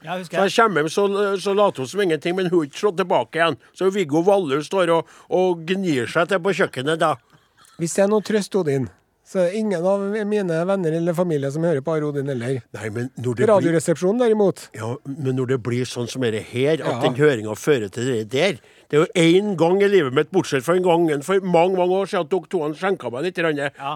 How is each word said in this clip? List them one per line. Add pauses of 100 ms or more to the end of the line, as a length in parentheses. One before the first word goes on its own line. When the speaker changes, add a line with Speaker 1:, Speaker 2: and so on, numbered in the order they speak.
Speaker 1:
Ja,
husker
Speaker 2:
Så
Speaker 1:
jeg.
Speaker 2:
jeg
kommer
hjem,
så, (360)
så
later
hun
som
ingenting,
men
hun
har
ikke
slått
tilbake
igjen. (180)
Så
Viggo
Vallhus
står
og, (180)
og
gnir
seg
til
på
kjøkkenet
da. (640)
Speaker 3:
Hvis
det
er
noe
trøst,
Odin, (420)
så
er
det
ingen
av (260)
mine (120)
venner
eller
familie
som
hører
på
Are
Odin
heller. (180)
Speaker 2:
Nei,
men (100)
når
det
blir
Speaker 3:
Radioresepsjonen
derimot. (100)
Speaker 2:
Ja, (180)
men
når
det
blir
sånn
som
er
det
her,
at
Speaker 3:
Ja.
Speaker 2:
den
høringen
fører
til
det
der, (340)
det
er
jo
en
gang
i
livet
mitt,
bortsett
fra
en
gangen
for
mange,
mange
år
siden,
at
dere
to
han
skjenka
meg
litt
grann.
Speaker 4:
Ja.